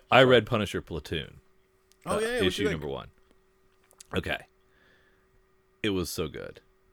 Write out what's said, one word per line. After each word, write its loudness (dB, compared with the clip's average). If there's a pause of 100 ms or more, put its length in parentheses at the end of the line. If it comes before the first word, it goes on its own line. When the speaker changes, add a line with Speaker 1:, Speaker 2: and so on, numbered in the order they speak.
(100)
Speaker 1:
I 6
Speaker 2:
Sorry. 10
Speaker 1:
read 6
Punisher -2
Platoon. -8 (680)
Speaker 2:
Oh, -2
Speaker 1:
Uh, -2
Speaker 2:
yeah, -2
what'd -4
you 2
Speaker 1:
issue -2
Speaker 2:
think? -4
Speaker 1:
number -8
one. -8 (1080)
Okay. -4 (1400)
It 0
was -2
so -6
good. -14 (320)